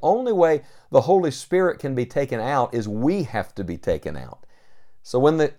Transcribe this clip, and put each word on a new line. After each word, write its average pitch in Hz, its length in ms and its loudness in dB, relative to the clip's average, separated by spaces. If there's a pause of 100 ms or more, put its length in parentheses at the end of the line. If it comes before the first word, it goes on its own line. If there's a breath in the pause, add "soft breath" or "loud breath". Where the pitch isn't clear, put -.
only 233 280 2
way 165 320 4 (280 soft breath)
the 135 100 8
Holy 175 300 2
Spirit 180 480 0
can 135 160 -6
be 123 100 0
taken 131 340 -4
out 123 340 0
is 110 140 -2
we 139 360 0
have 110 320 -6
to 98 80 -8
be 85 140 -6
taken 78 380 -4
out. 64 300 -14 (560)
So - 160 -6
when 151 200 4
the 151 220 0